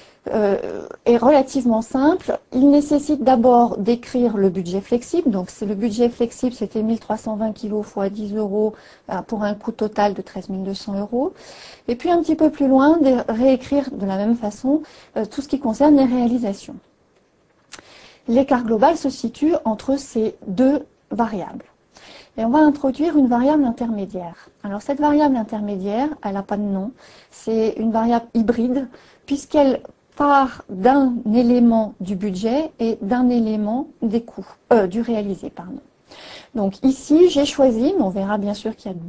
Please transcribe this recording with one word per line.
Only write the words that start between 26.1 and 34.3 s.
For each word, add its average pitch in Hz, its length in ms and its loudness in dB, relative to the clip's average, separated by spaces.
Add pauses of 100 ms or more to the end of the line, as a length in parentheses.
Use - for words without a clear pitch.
elle 196 120 -6
n'a 196 80 -6
pas 202 160 -6
de 208 40 -4
nom, 196 280 -4 (400)
c'est 220 480 -2
une 226 120 -2
variable 233 440 0
hybride, 240 540 0 (360)
puisqu'elle 277 560 0 (340)
part 277 540 2
d'un 247 460 2 (180)
élément 233 680 4
du 190 160 -6
budget 220 540 -2 (100)
et 226 200 -2
d'un 247 300 0
élément 220 560 -2 (160)
des 226 180 -2
coûts, - 280 -16 (260)